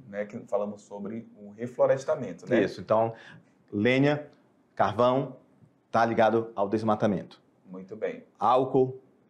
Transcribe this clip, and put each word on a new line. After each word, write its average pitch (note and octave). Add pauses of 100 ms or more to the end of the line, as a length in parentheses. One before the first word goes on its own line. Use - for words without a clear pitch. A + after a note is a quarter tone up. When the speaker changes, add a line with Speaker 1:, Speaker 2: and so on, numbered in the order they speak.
Speaker 1:
né, G2+
que G#2+
falamos G#2
sobre G#2 (100)
o G2+
reflorestamento, C3
né? A#2
Speaker 2:
Isso. F#2+
Então, A2+ (580)
lenha, C3 (480)
carvão, B2 (540)
tá A2+
ligado A2+
ao G2+
desmatamento. G#2+ (280)
Speaker 1:
Muito F#2+
bem. F#2 (140)
Speaker 2:
Álcool, B2+ (280)